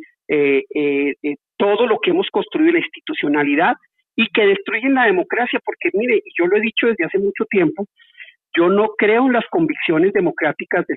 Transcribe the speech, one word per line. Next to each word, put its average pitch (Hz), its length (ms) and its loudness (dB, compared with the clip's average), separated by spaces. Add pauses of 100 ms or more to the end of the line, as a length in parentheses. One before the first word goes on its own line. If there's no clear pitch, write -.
(280)
eh, 139 340 2 (120)
eh, 143 480 0
eh, 143 120 -4 (240)
todo 208 280 2
lo 220 120 0
que - 140 -2
hemos 180 180 0
construido, 170 420 0
la 170 60 2
institucionalidad, 147 960 -2 (420)
y 226 120 0
que 214 180 2
destruyen 214 480 0
la 254 100 2
democracia?". 226 580 0
Porque, - 300 -6
mire, 226 300 0 (160)
yo 175 80 2
lo 190 100 2
he 214 60 2
dicho 226 240 -2
desde 226 180 0
hace 175 140 -2
mucho 202 320 -2
tiempo, 185 360 0 (680)
yo 170 140 2
no 208 260 2
creo 226 300 2
en 254 80 2
las 226 160 0
convicciones 165 640 0
democráticas 175 720 -2
del 151 100 -6